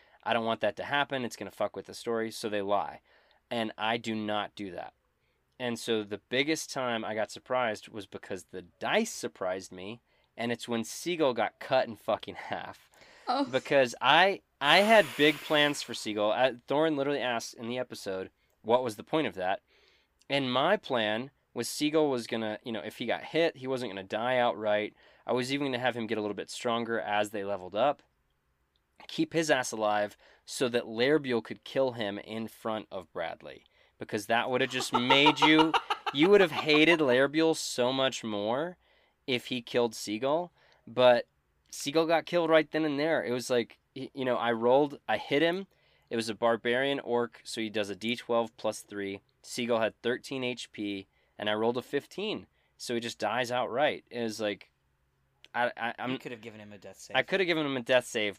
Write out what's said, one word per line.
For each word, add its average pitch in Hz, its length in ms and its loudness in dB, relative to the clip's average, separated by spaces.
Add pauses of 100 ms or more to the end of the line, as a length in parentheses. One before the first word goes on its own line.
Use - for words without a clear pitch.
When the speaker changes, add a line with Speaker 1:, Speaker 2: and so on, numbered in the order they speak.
(240)
Speaker 1:
"I 110 80 0
don't 117 120 2
want 113 180 0
that 104 140 2
to 92 80 -8
happen. 135 400 -2
It's 110 120 -8
gonna 98 160 -10
fuck - 240 -4
with 123 100 -12
the 92 80 -16
story," 113 380 -4
so - 160 -8
they 104 140 -2
lie. 92 380 -2 (480)
And 117 300 -4
I 110 180 0
do 113 200 -4
not 107 400 -4
do 98 160 -10
that. - 200 -12 (680)
And 120 180 -4
so 113 240 -2
the 101 160 -8 (100)
biggest 143 440 -2
time 120 320 -4
I 107 100 -6
got 107 160 -4
surprised 120 580 -4
was 101 180 -12
because 95 440 -12
the 92 120 -12 (180)
dice 190 320 -2
surprised 95 580 -6
me, 95 300 -12 (360)
and 117 140 -4
it's 117 180 -6
when 117 140 -2
Seagull 156 500 -2
got 107 280 -2
cut 131 260 0
in 113 80 -10
fucking 101 400 -4
<laughs> - 140 -14
half. 92 420 -10 (380)
Speaker 2:
Oh. 269 160 0
Speaker 1:
Because 131 560 2
I, 165 400 6 (200)
I 147 180 6
had 208 280 6 (100)
big 147 200 6
plans 147 440 2
for - 140 -8
Seagull. 104 380 0
I, 127 220 2 (140)
Thorin 151 280 2
literally 139 240 0
asked 117 340 -2
in 113 140 -8
the 123 100 -4
episode, 98 520 -6 (340)
what 120 180 4
was 113 140 -4
the - 80 -12
point 156 220 0
of 95 80 -6
that? 92 260 -2 (680)
And 135 240 0
my 156 240 2
plan 113 540 -2 (220)
was 120 160 -6
Seagull 151 420 2
was 120 160 -2
gonna, 110 380 -4
you 123 80 -8
know, 107 120 -6
if 107 120 -12
he 123 100 -8
got 95 180 -2
hit, 160 320 0
he 131 100 -12
wasn't 127 260 -4
gonna 95 100 -8
die 117 360 0
outright. 107 560 2 (320)
I - 60 -2
was 123 200 0
even 143 160 -2
gonna 123 100 -2
have 123 180 0
him 113 100 -4
get 107 120 -2
a - 20 -2
little 104 160 -2
bit - 140 -10
stronger 117 480 -2
as 104 320 0
they 101 140 -6
leveled 92 320 -8
up. 131 260 2 (1080)
Keep 160 260 -2
his 156 160 2
ass 127 220 2
alive 104 440 0 (300)
so - 220 0
that 117 160 0
Laerbiel 123 600 2
could - 200 -12
kill 135 280 0
him 104 260 -4
in 113 300 -8
front 110 420 -6
of 92 220 -12
Bradley. 80 520 -10 (340)
Because 110 280 -6
that 117 240 0
would 127 100 0
have 131 100 0
just 127 220 -4
made 139 480 4
you, 156 320 6 (220)
Speaker 3:
<laughs> - 200 -8
Speaker 1:
you 151 160 6
would 202 100 10
have 175 100 4
hated 156 500 4
Laerbiel 143 560 4
so 127 360 0
much 131 320 0
more 113 520 -2 (500)
if 127 200 -2
he 123 160 -4
killed 120 320 0
Seagull. 135 580 -2 (340)
But 120 400 6 (440)
Seagull 156 360 -2
got 160 200 0
killed 170 240 0
right 156 200 6
then 156 140 0
and 143 140 -2
there. 147 260 0
It 117 80 -4
was 123 180 -4
like, 120 280 0 (160)
y-, 135 200 -10
you 135 100 -4
know, 123 120 0
I 117 160 0
rolled, 127 460 4 (100)
I 110 100 0
hit 143 240 0
him. 180 240 0 (440)
It 120 60 -4
was 113 120 -2
a 110 60 -4
barbarian 120 640 0
orc, 120 440 -2
so - 160 -8
he 110 100 -4
does 104 200 -2
a 95 60 -6
D 110 180 -2
twelve 117 420 -2
plus 110 240 -4
three. 101 400 -8 (220)
Seagull 117 380 -2
had 107 220 -2
thirteen 127 420 -4
H 123 260 -6
P, 101 360 -8 (320)
and 104 120 -4
I 107 40 2
rolled 113 240 0
a 123 40 -6
fifteen, 147 640 -6 (300)
so - 180 -6
he 117 60 0
just 117 180 -8
dies 113 320 -2
outright. 123 600 0
It 120 120 -6
was 110 180 -4
like, 104 300 -4 (840)
I, 120 220 0
I, 117 220 -6
I'm 123 140 -4
Speaker 3:
You 131 60 -4
could 139 120 -12
have 113 120 -14
given 107 180 -16
him 104 120 -18
a 101 60 -18
death 95 220 -20
save. - 160 -4
Speaker 1:
I 131 60 4
could 190 180 0
have 185 80 2
given 160 180 2
him 135 100 -2
a 123 60 -4
death 123 240 4
save, 104 320 0